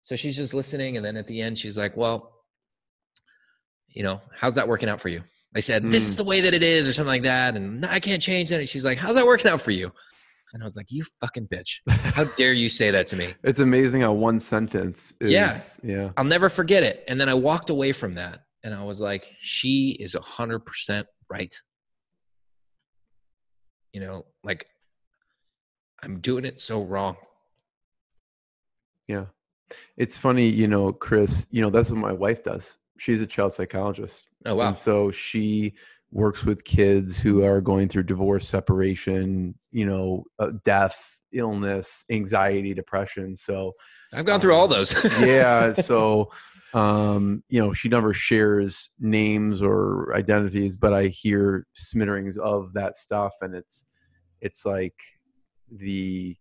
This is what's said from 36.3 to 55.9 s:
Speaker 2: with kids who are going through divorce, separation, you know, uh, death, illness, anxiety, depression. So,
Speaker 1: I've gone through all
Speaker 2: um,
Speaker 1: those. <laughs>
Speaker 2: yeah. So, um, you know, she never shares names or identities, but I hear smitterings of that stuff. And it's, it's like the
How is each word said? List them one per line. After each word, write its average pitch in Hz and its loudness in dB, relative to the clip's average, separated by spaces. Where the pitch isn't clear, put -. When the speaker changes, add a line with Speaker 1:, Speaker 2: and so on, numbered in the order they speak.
Speaker 2:
with 104 -2
kids 98 2
who 101 4
are 98 4
going 95 2
through 95 -2
divorce, 98 0
separation, 95 0
you 113 -2
know, 92 -2
uh, 107 -2
death, 98 2
illness, 101 -4
anxiety, 98 0
depression. 95 -6
So, 95 -6
Speaker 1:
I've 160 -6
gone 202 2
through 180 6
all 180 8
Speaker 2:
um, 170 2
Speaker 1:
those. 98 4
<laughs> 117 2
Speaker 2:
yeah. 123 6
So, 107 2
um, 104 2
you 120 2
know, 101 2
she - -6
never 110 4
shares 104 2
names 107 0
or 98 0
identities, 101 0
but 104 2
I 98 2
hear 101 0
smitterings 101 -4
of 101 -4
that 98 -6
stuff. 104 -6
And 92 -10
it's, - -18
it's - -12
like 95 -4
the 95 -6